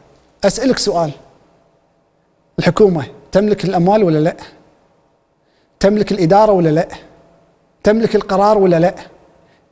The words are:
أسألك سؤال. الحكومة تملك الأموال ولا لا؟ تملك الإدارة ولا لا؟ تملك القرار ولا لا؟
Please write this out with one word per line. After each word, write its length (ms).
أسألك 340
سؤال. 340
الحكومة 460
تملك 340
الأموال 380
ولا 140
لا؟ 180
تملك 320
الإدارة 400
ولا 180
لا؟ 180
تملك 320
القرار 420
ولا 220
لا؟ 160